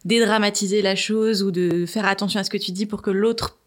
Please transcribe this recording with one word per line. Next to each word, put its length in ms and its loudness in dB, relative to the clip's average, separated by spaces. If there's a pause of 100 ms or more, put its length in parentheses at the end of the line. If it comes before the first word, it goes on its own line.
dédramatiser 720 2
la 160 2
chose 460 0
ou 80 0
de 340 0
faire 220 -2
attention 340 0
à 40 -2
ce 40 -6
que 80 -6
tu 160 -6
dis 140 -4
pour 160 -8
que 80 -2
l'autre 560 0